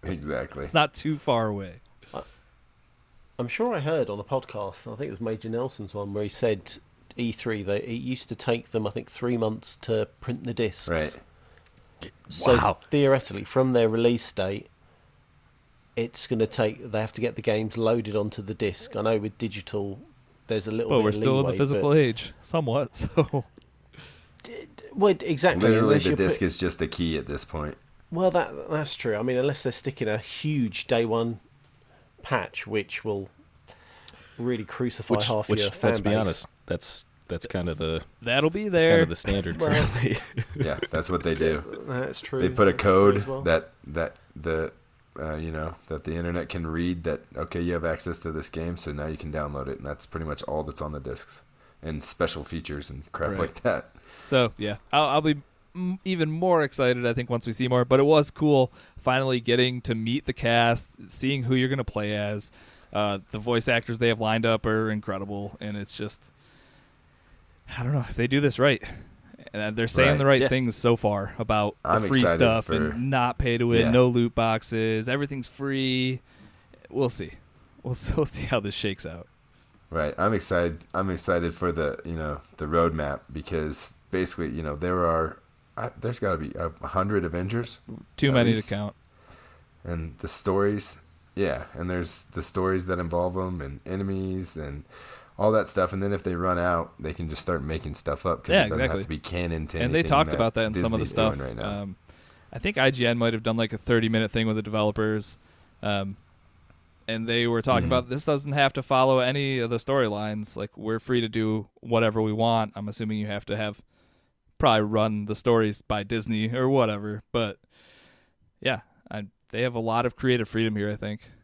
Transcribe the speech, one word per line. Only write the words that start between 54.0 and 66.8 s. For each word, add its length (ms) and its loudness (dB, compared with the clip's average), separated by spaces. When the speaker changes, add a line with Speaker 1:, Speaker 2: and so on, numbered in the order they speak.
Speaker 2:
So, 320 2
yeah, 200 -4
I'll, 140 4
I'll 160 4
be 140 2
m-, 300 -4
even 260 0
more 320 4
excited, 420 0
I 80 2
think, 160 -4
once 160 -2
we 80 -4
see 140 -2
more, 180 4
but 140 6
it 40 8
was 280 6
cool 400 4
finally 400 2
getting 420 2
to 140 -2
meet 300 -2
the 80 -2
cast, 560 2
seeing 320 0
who 120 2
you're 140 2
gonna 140 -2
play 320 -2
as. 360 -4
Uh, 280 0
the 80 -6
voice 280 0
actors 320 0
they 100 4
have 120 0
lined 240 2
up 200 2
are 260 2
incredible, 680 -6
and 180 -8
it's 200 -10
just, 340 -10